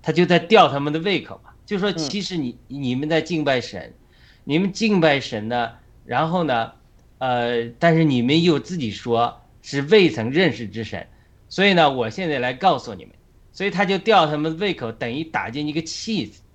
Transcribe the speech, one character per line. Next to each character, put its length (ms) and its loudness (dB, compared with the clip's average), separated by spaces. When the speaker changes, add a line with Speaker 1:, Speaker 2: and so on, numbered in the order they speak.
Speaker 1:
他 100 -2
就 140 4
在 120 4
吊 300 6
他 100 -2
们 140 -2
的 80 -2
胃 220 -2
口 200 -18
嘛。 80 -20
就 140 -6
说 140 0
其 280 -6
实 160 -8
你， 220 -6
Speaker 2:
嗯。 140 -10
Speaker 1:
你 120 -2
们 140 -4
在 140 0
敬 200 -4
拜 160 2
神， 360 -10
你 140 0
们 120 0
敬 300 2
拜 180 4
神 300 -6
呢， 240 -2
然 240 -2
后 160 0
呢， 280 -2
呃， 600 -2
但 160 4
是 100 4
你 160 4
们 220 2
又 180 4
自 160 -10
己 140 -4
说 500 -2
是 200 -4
未 280 6
曾 200 -4
认 220 2
识 160 -8
之 160 -8
神， 220 -10
所 180 0
以 60 4
呢， 180 6
我 200 -2
现 180 -6
在 100 -2
来 140 -2
告 260 0
诉 160 -12
你 120 -16
们。 80 -20
所 160 -8
以 40 -2
他 140 0
就 140 0
吊 260 4
他 120 -2
们 240 -4
胃 120 -2
口， 200 -8
等 200 -8
于 120 -6
打 260 -6
进 160 -8
一 60 -6
个 100 -4
气 440 -6
子。 160 -20